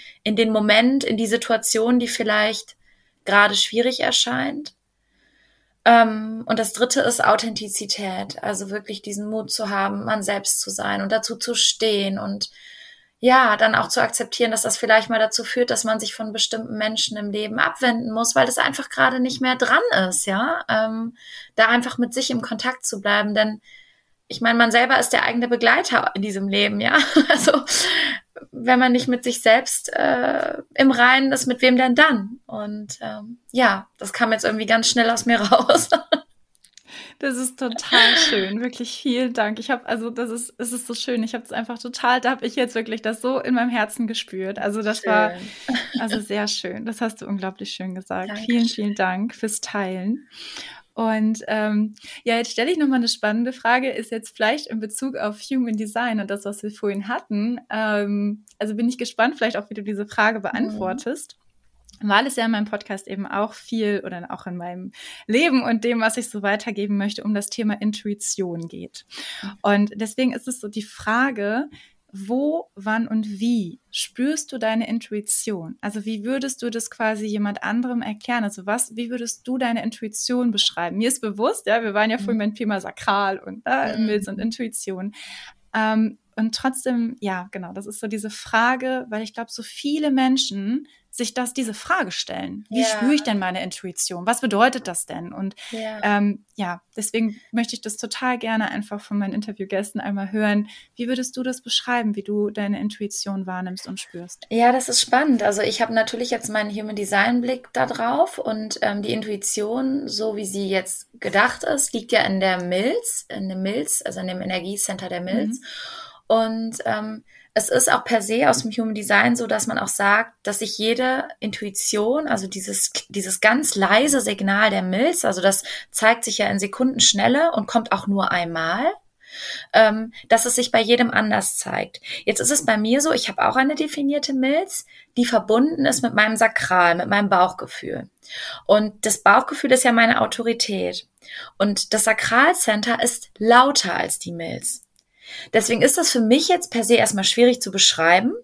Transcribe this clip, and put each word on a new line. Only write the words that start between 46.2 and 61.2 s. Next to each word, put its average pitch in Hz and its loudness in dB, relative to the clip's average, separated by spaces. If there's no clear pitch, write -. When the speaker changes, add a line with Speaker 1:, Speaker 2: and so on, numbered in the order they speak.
Speaker 2:
sehr 208 -4
schön. 208 -6
Das 226 -8
hast 220 -6
du - -12
unglaublich 196 -6
schön 185 -8
gesagt. 185 -6
Speaker 1:
Dankeschön. 214 -10
Speaker 2:
Vielen, 233 2
vielen 208 -4
Dank 190 -2
fürs - -6
Teilen. 196 -4
Und, 220 0
ähm, 214 0
ja, 233 2
jetzt 240 -2
stelle 247 0
ich 359 0
noch 302 2
mal 262 2
eine 233 0
spannende 233 -2
Frage, 254 2
ist - -6
jetzt 226 -10
vielleicht 247 0
in 220 -4
Bezug 254 -6
auf 214 -4
Human 240 -2
Design 220 -2
und 196 -4
das, 202 -6
was 202 -8
wir 214 -6
vorhin 202 -4
hatten. 233 -2
Ähm, 208 -2
also 214 -4
bin 233 2
ich 254 -2
gespannt, 247 0
vielleicht 233 0
auch, 208 -8
wie 214 -12
du 208 -8
diese 208 -6
Frage 214 0
Speaker 1:
Mhm. 196 -12
Speaker 2:
beantwortest. 214 -6